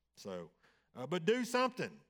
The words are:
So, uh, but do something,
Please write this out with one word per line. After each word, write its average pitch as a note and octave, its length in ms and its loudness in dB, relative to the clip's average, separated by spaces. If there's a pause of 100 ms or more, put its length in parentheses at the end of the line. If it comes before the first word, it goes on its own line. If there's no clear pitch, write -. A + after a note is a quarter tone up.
(160)
So, F2+ 340 -8 (460)
uh, B2 100 -8
but E3 180 -2
do A#3 200 4
something, B3 460 2 (200)